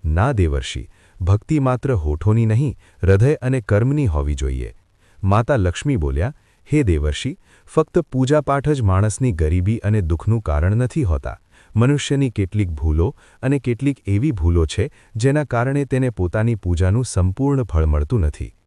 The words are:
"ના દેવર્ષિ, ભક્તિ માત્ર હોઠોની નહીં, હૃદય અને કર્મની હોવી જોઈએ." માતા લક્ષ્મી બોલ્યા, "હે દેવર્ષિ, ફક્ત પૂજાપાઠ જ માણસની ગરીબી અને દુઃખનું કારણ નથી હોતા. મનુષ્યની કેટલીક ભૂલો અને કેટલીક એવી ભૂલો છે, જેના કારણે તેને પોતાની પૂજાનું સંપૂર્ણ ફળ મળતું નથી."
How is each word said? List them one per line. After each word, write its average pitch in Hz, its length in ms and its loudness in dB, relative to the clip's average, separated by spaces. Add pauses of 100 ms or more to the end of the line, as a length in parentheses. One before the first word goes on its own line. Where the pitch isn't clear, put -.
"ના 87 280 2
દેવર્ષિ, 71 560 -2 (320)
ભક્તિ 101 380 0
માત્ર 131 360 0
હોઠોની 104 520 0
નહીં, 110 320 0 (240)
હૃદય 101 320 4
અને 127 260 -2
કર્મની 127 460 0
હોવી 73 280 0
જોઈએ." 64 400 -6 (500)
માતા 113 320 2
લક્ષ્મી 110 400 0
બોલ્યા, 76 360 -2 (400)
"હે 151 100 2
દેવર્ષિ, 80 560 -2 (360)
ફક્ત 160 240 2
પૂજાપાઠ 139 720 0
જ 143 140 0
માણસની 104 500 0
ગરીબી 90 460 0
અને 104 220 0
દુઃખનું 82 400 -2
કારણ 82 360 0
નથી 127 260 -2
હોતા. 90 340 -4 (400)
મનુષ્યની 139 540 2
કેટલીક 101 380 -2
ભૂલો 80 480 0 (260)
અને 135 160 0
કેટલીક 131 380 -2 (100)
એવી 104 240 0
ભૂલો 85 360 2
છે, - 240 -4 (260)
જેના 139 280 2
કારણે 135 400 -2
તેને 131 260 0
પોતાની 110 440 -2
પૂજાનું 92 500 0
સંપૂર્ણ 127 600 0
ફળ 80 220 0
મળતું 76 340 0
નથી." 73 340 -4 (120)